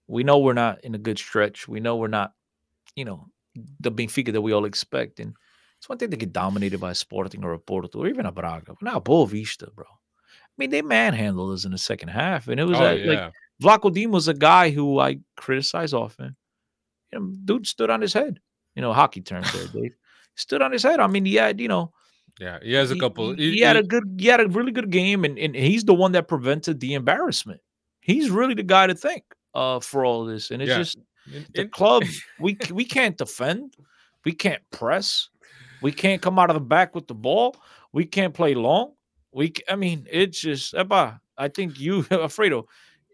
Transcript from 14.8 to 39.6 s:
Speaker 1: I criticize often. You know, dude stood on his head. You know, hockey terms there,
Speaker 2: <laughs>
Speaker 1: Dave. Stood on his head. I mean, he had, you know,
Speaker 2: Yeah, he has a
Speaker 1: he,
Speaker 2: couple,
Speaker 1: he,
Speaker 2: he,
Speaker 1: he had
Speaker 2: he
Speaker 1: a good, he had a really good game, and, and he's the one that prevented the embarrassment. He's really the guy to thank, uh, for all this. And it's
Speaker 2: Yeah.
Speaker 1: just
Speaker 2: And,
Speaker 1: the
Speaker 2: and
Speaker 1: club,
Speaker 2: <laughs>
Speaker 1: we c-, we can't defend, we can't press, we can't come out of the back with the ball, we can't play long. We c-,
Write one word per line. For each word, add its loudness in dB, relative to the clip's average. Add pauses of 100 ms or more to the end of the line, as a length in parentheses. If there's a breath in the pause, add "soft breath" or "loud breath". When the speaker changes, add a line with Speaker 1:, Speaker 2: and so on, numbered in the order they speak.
Speaker 1:
I 2 (180)
criticize -4
often. -6 (760)
You -10
know, -8 (120)
dude -2
stood -2
on 0
his -2
head. -2 (340)
You -8
know, -2
hockey 2
terms -8
there, -8
Speaker 2:
<laughs> -16 (100)
Speaker 1:
Dave. -8 (420 soft breath)
Stood -4
on 0
his -2
head. 4
I 4
mean, 0
he 0
had, 2
you -4
know, -2 (480)
Speaker 2:
Yeah, -12
he -4
has 2
a -2
Speaker 1:
he, -4
Speaker 2:
couple, -2
Speaker 1:
he, 0
Speaker 2:
he, 0
Speaker 1:
he 2
had 6
Speaker 2:
he 6
Speaker 1:
a 0
good, 0 (140)
he 0
had 6
a 4
really -2
good -4
game, 2
and, -4
and -4
he's 2
the 8
one 4
that 0
prevented -2
the -4
embarrassment. -2 (400)
He's 2
really 2
the -4
guy 6
to 0
thank, -6 (300)
uh, -2
for -2
all 0
this. -8
And -6
it's -2
Speaker 2:
Yeah. 2
Speaker 1:
just -4 (340 loud breath)
Speaker 2:
And, -14
Speaker 1:
the -2
Speaker 2:
and -6
Speaker 1:
club, 4 (200)
Speaker 2:
<laughs> -20
Speaker 1:
we -2
c-, -8
we -4
can't 0
defend, -6 (500 soft breath)
we -2
can't -4
press, -2 (540 loud breath)
we 0
can't 0
come 2
out 6
of 2
the 0
back 2
with -10
the -14
ball, 0 (360 soft breath)
we 0
can't -2
play 2
long. 2 (400)
We -2
c-, -10